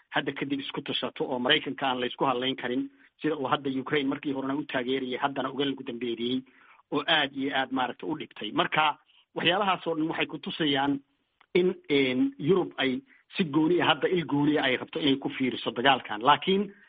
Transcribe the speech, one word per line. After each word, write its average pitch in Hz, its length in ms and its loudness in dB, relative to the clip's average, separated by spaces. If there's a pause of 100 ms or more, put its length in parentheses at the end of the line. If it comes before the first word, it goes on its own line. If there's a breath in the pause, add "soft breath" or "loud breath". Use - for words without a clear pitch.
hadda 147 220 -2
kadib 139 280 -4
isku 139 220 -8
tashato 135 460 -4
oo 131 120 -2
Maraykanka 143 480 0
aan 127 120 0
la 123 80 0
isku - 180 -4
hadlayn 131 300 2
karin, 131 340 -2 (320 soft breath)
sida 151 140 0
uu 139 120 -2
hadda 135 220 0 (120)
Ukraine 139 280 -2
markii 139 240 -4
horena 135 220 -4
u 147 80 -4
taageerayay, 127 560 -4
haddana 139 320 -2
uga 135 140 -2
lagu 135 180 -4
dambeeyey 120 580 -4 (500 soft breath)
oo 147 160 -2
aad 151 280 2
iyo 139 200 -2
aad 135 160 -2
maaragtay 127 380 -2
u 156 80 -2
dhibtay. - 340 -10
Marka 156 460 2 (380 soft breath)
waxyaabahaas 175 520 0
oo 165 80 -2
dhan 156 140 0
waxay 160 180 -2
ku 160 100 -8
tusayaan 143 640 0 (540)
in, 185 220 4 (140)
een, 139 500 4
Yurub 165 380 4
ay 135 240 0 (340 soft breath)
si 196 80 2
gooni 160 380 4
ah 131 60 2
hadda 160 200 4
il 165 180 0
gooni 143 320 2
ah 143 60 0
ay 127 140 2
rabto - 220 -8
inay 135 200 4
ku 139 100 -6
fiiriso 127 420 -2
dagaalkan. 120 520 2
Laakiin 190 480 2 (180 loud breath)